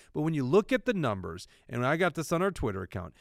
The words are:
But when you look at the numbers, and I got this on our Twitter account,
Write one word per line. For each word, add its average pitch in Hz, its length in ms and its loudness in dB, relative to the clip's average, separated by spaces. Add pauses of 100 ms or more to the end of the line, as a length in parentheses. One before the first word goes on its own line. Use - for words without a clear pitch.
(140)
But 151 100 -2
when 165 100 0
you 143 100 0
look 175 300 4
at 247 100 0
the 247 100 0
numbers, 98 540 -4 (220)
and 120 160 -2
I 143 100 2
got 170 200 0
this 165 180 -2
on 165 80 2
our 196 100 2
Twitter 104 300 -2
account, 87 400 -8